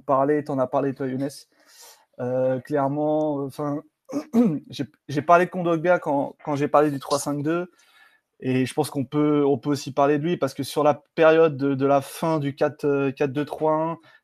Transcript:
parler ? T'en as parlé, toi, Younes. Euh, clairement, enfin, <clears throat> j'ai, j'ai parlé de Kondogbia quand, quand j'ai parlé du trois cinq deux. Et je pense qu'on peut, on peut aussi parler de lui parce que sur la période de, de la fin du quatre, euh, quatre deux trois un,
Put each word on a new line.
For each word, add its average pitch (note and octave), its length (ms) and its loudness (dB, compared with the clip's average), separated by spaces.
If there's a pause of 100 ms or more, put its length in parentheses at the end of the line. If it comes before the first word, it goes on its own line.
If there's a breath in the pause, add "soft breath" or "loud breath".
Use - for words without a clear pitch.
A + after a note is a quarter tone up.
parler ? C#3+ 380 2
T'en C#3+ 140 -6
as C3 100 0
parlé, C#3 280 -2
toi, C#3 120 -6
Younes. C3 220 -4 (920 soft breath)
Euh, C3 400 0
clairement, D3+ 760 0 (100)
enfin, C#3+ 380 -6 (280)
<clears throat> A#3 600 0
j'ai, C3 140 -6 (220)
j'ai C#3+ 140 -2
parlé E3+ 240 6
de F3 60 -6
Kondogbia F3 480 0
quand, C#3 440 -4
quand D3 120 -4
j'ai C#3+ 120 -2
parlé D3+ 220 4
du C#3 100 -4
trois C#3+ 200 -2
cinq C#3+ 240 -4
deux. F3 280 -2 (760 soft breath)
Et B2+ 200 0
je - 80 -6
pense D3 160 -2
qu'on C#3 160 -4
peut, D3 400 2
on C#3 120 2
peut D3 120 -6
aussi C#3 240 -4
parler C#3+ 240 2
de D3 60 -4
lui E3+ 120 -2
parce C3+ 180 -2
que C#3+ 100 -8
sur D3+ 200 -2
la D3 180 2 (140)
période D#3+ 400 6
de, C#3 200 0
de C3+ 100 0
la C#3 160 4
fin D#3+ 380 -4
du C#3 160 -4
quatre, - 280 -2
euh, C#3 280 0
quatre C#3 200 -2
deux C#3+ 140 -4
trois D#3 280 -2
un, D#3 240 -2 (260 soft breath)